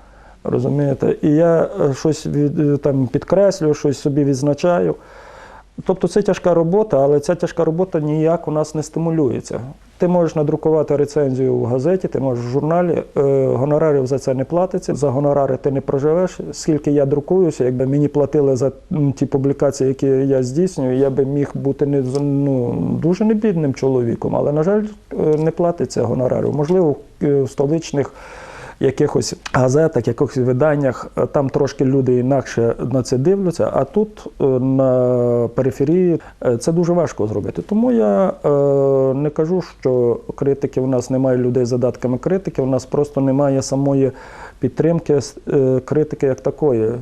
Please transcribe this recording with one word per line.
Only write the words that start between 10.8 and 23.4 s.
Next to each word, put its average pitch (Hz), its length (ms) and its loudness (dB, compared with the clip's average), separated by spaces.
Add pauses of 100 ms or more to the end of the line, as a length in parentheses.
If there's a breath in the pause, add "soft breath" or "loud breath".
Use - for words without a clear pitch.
рецензію 135 600 0
в 123 100 0
газеті, 135 420 0
ти - 120 -4
можеш 123 260 -2
в - 20 -8
журналі, 156 560 0 (140)
е, 139 300 2
гонорарів 143 600 2
за 131 120 0
це 135 140 -2
не 127 120 -2
платиться, 180 500 -2
за 139 140 0
гонорари 139 480 0
ти 143 140 -2
не 135 100 -2
проживеш. 156 580 0 (120)
Скільки 151 400 -2
я 143 140 4
друкуюся, 147 600 2
якби 127 200 0
мені 143 220 2
платили 139 480 2
за, 131 160 0 (200)
м, 147 220 2
ті 139 120 -2
публікації, 139 600 0
які 135 200 -2
я 135 360 2
здійснюю, 131 540 -2
я 139 120 2
би 135 160 0
міг 139 280 -2
бути 139 320 -2
не 139 180 2
з-, 127 180 -2
ну, 139 520 0 (280)
дуже 180 240 0
не 220 80 4
бідним 175 400 0